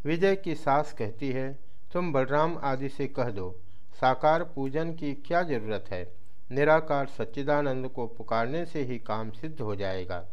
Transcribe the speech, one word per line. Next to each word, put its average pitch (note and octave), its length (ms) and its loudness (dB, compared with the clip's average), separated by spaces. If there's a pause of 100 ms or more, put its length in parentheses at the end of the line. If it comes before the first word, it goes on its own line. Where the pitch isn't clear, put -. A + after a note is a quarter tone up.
विजय F3 320 4
की E3+ 180 -2
सास D3 380 2
कहती A2+ 380 -2
है, C3 280 0 (340)
"तुम F3 200 0
बलराम D3 500 2
आदि C#3 260 0
से C3+ 180 0
कह B2 240 0
दो, F#2+ 300 -2 (340)
साकार D#3 500 4
पूजन D#3 480 -2
की D3+ 220 -2
क्या E3+ 280 0
जरूरत A2 480 -2
है? F2+ 220 -2 (400)
निराकार D3 540 4
सच्चिदानंद C3 800 0
को B2 180 -2
पुकारने A#2 600 0
से D3+ 160 -2
ही B2 160 -2
काम A2 320 -2
सिद्ध D3+ 300 -4
हो G#2 160 -2
जाएगा।" F#2 560 -2